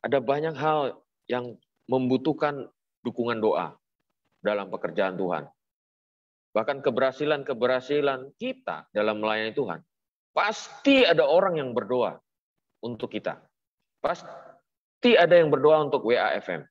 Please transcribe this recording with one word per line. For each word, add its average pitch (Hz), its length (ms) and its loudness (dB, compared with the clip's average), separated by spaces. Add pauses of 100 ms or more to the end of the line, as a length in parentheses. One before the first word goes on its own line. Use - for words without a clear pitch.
Ada 139 160 0
banyak 147 400 -2
hal 151 400 -2 (320)
yang 123 240 -4 (320)
membutuhkan 131 800 0 (400)
dukungan 117 320 -4
doa 87 400 0 (640)
dalam 101 320 -4
pekerjaan 92 400 -4
Tuhan. 87 320 -4 (1040)
Bahkan 131 320 -4
keberhasilan-keberhasilan 135 1600 -2
kita 233 480 -10
dalam 107 320 0
melayani 110 320 -2
Tuhan, 107 240 -4 (560)
pasti 240 720 2
ada 165 160 4
orang 165 400 4
yang 127 80 -6
berdoa 113 480 -2 (640)
untuk 120 320 -10
kita. 95 240 -8 (640)
Pasti - 1120 -4
ada 175 240 8
yang 165 80 6
berdoa 147 400 4
untuk 135 240 -2
W 120 80 4
A 95 240 0
F 87 160 -6
M. 69 120 -14